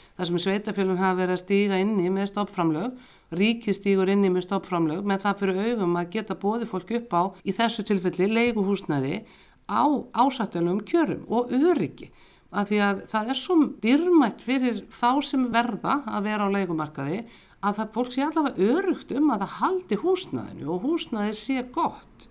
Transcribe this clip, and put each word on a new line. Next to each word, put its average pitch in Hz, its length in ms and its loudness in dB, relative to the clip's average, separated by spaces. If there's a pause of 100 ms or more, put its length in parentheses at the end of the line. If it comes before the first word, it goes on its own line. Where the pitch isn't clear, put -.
(200)
Þar 175 80 -4
sem 170 160 0
sveitarfélögin 196 560 0
hafa 185 220 2
verið 180 160 0
að 180 80 -8
stíga 202 340 2
inn 208 240 2
í 180 80 0
með 196 220 0
stofnframlög, 190 640 -2 (400)
ríkið 220 380 0
stígur 190 340 2
inn 202 160 4
í - 80 4
með 180 140 -2
stofnframlög, 175 580 -2
með 196 160 0
það 202 160 0
fyrir 190 240 0
augum 214 320 0
að 175 220 -2
geta 220 260 -4
boðið 226 300 -2
fólk 185 260 -6
upp 233 160 -6
á, 170 60 4 (260)
í 196 80 -2
þessu 226 320 -2
tilfelli, 180 480 0
leiguhúsnæði 196 840 0 (500)
á 226 120 2 (280)
ásættanlegum 214 720 0
kjörum 294 480 0
og 240 240 0
öryggi. 269 560 0 (380)
Af 196 200 -2
því 208 120 2
að 196 280 2
það 220 200 -2
er 262 80 -2
svo - 180 0 (260)
dýrmætt 294 600 4
fyrir 247 480 0
þá 240 220 0 (120)
sem 262 300 0
verða 233 460 0 (100)
að 208 160 -4
vera 208 240 0
á 196 40 2
leigumarkaði 160 680 -2 (420)
að 202 180 -2
það 214 160 -6
fólk 247 180 -2
sé 269 120 0
allavega 294 480 0
öruggt 359 400 -2
um 285 160 2
að 202 140 0
það - 160 -6
haldi 294 440 0
húsnæðinu 139 720 -4
og 180 140 -4
húsnæðið 214 520 -2
sé 262 320 -2
gott. - 600 -6